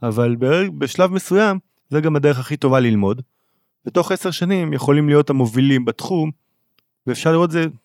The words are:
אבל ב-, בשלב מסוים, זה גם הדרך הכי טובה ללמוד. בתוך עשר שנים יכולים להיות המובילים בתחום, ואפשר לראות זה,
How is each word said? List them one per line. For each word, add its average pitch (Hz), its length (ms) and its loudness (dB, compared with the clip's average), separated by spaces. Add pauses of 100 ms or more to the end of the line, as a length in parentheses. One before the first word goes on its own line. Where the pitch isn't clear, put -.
אבל 120 360 0
ב-, 156 400 0
בשלב 180 320 0
מסוים, 190 480 0 (300)
זה 151 120 0
גם 156 140 0
הדרך 143 240 2
הכי 135 180 -8
טובה 131 220 2
ללמוד. 113 420 0 (640)
בתוך - 260 -2
עשר 185 200 -2
שנים 175 420 -2
יכולים 143 360 2
להיות 147 200 4
המובילים 131 560 2
בתחום, 156 460 -4 (760)
ואפשר 127 240 0
לראות 165 200 2
זה, 165 140 0 (200)